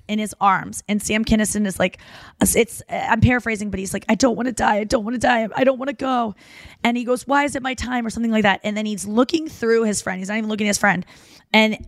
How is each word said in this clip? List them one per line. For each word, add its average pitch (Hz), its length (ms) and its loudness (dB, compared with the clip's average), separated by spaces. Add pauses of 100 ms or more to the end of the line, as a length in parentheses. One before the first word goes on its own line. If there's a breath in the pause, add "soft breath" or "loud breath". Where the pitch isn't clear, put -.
in 214 100 -2
his 214 220 -6
arms. 185 480 0
And 208 140 0
Sam 220 220 0
Kinison 214 420 2
is 190 120 -4
like, 185 200 0 (420 loud breath)
it's, 220 500 2
I'm 226 300 -2
paraphrasing, 226 500 2
but 190 80 -6
he's 190 160 -6
like, 196 140 -8
"I 226 60 4
don't 233 220 4
wanna 247 160 -4
die. 220 260 2
I 214 60 -2
don't 214 200 0
wanna 240 140 -4
die. 226 360 0
I 262 100 0
don't 262 140 4
wanna 269 140 -6
go." 240 420 -2 (480 loud breath)
And 240 140 2
he 247 80 -4
goes, 247 220 -2
"Why 285 180 2
is 285 100 -4
it 262 80 -6
my 254 120 -4
time?" 240 320 -4
or 220 40 -6
something 226 220 -2
like 214 120 4
that. 196 200 2
And 208 120 -4
then 214 100 -4
he's 196 200 -6
looking 262 420 0
through 226 360 2
his 208 180 0
friend. 185 160 -4
He's 185 100 -6
not 214 100 -4
even 220 120 -4
looking 214 160 -2
at 202 40 2
his 208 80 0
friend. 185 260 2 (480 loud breath)
And 220 360 2